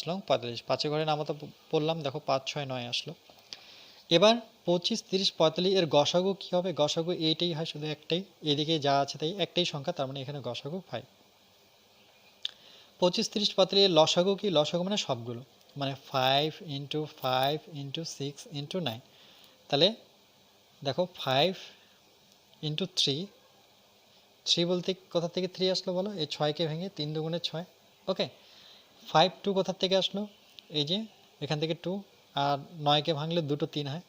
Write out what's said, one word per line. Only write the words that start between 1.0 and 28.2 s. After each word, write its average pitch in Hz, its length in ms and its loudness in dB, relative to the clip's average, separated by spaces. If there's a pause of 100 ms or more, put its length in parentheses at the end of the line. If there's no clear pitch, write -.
নামতা 151 280 -2
প-, 151 140 -16 (180)
পড়লাম, 160 340 0
দেখো, 139 140 -4 (100)
পাঁচ, 135 120 2 (100)
ছয়, 143 200 -6
নয় 123 220 -4
আসলো। - 200 -6 (1040)
এবার 214 180 8 (300)
পঁচিশ, 180 340 0 (100)
তিরিশ, 190 200 0 (100)
পঁয়তাল্লিশ 175 400 2
এর 180 60 4 (100)
গসাগু 175 360 4 (100)
কী - 160 -12
হবে? 180 120 0 (120)
গসাগু 160 300 0 (160)
এইটাই 170 300 0
হয় 160 140 -4
শুধু 151 140 -8 (100)
একটাই, 170 260 -2 (300)
এদিকে 147 220 2 (120)
যা 139 80 4 (100)
আছে - 180 -4
তাই, 156 100 -2 (140)
একটাই 175 280 0
সংখ্যা, 156 240 -4
তার 143 120 -2
মানে 139 140 -10
এখানে 143 240 -8
গসাগু 143 300 -6 (120)
ফাইভ। 117 160 -8 (1900)
পঁচিশ, 180 340 2
তিরিশ, 202 240 0
পঁয়তাল্লিশ 196 300 6
এর 185 120 4
লসাগু 175 400 6
কি? 208 80 -4 (100)
লসাগু 160 300 2
মানে 202 200 -2
সবগুলো, 120 340 -6 (380)
মানে 135 140 -2 (180)
ফাইভ 139 380 2 (280)
ইন্টু 143 240 -6 (200)
ফাইভ 131 340 2 (260)
ইন্টু 139 200 -8 (160)
সিক্স 143 240 -8 (180)
ইন্টু 143 180 -8 (100)
নাইন। 113 140 -8 (680)
তাহলে 147 200 6 (1000)
দেখো, 139 180 0 (180)
ফাইভ 139 300 4 (1160)
ইন্টু 156 180 -4 (140)
থ্রি, 139 160 2 (1300)
থ্রি - 140 2 (100)
বলতে 180 180 0 (240)
কোথা 165 220 0
থেকে 180 200 0
থ্রি 185 100 0 (100)
আসলো 185 220 -4
বলো? 190 120 -2 (120)
এই 151 140 -2
ছয়কে 151 340 0
ভেঙে, 165 180 -6 (100)
তিন 151 180 -4
দুগুণে 160 320 -4
ছয়। 165 180 -8 (460)
ওকে, 185 140 -2 (840)